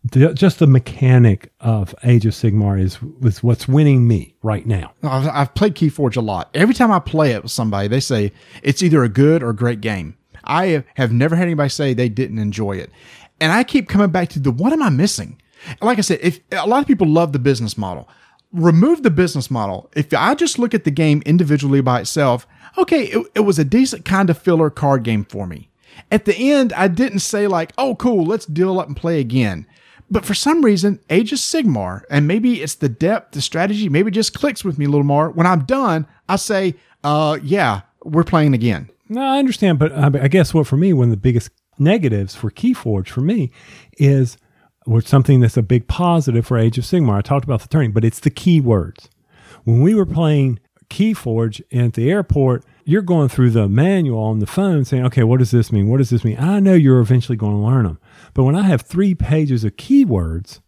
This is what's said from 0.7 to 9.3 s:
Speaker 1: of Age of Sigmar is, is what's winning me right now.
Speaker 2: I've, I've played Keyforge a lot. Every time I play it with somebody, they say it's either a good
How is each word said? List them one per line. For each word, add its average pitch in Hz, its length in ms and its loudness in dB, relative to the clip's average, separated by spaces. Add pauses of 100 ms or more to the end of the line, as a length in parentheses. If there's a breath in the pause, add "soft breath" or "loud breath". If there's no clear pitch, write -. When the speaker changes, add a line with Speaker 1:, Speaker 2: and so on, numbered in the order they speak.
Speaker 1:
of 107 340 -2 (100)
Age 120 220 4
of 110 80 0
Sigmar 101 480 0
is, 95 160 -2 (240)
is 117 220 0
what's 117 240 0
winning 135 400 4
me 107 340 0
right 107 240 -4
now. 98 280 -4 (100)
Speaker 2:
I've, 135 240 -2
I've 143 280 -2
played 202 200 0
Keyforge 143 400 -2
a 123 60 -2
lot. 98 320 -6
Every 202 200 2
time 233 180 2
I 180 80 2
play 151 320 0
it 107 120 -4
with 113 80 -12
somebody, 101 380 -2
they 127 100 0
say 107 320 -2 (320 loud breath)
it's 139 180 -2
either 156 220 2
a 117 60 0
good 139 340 2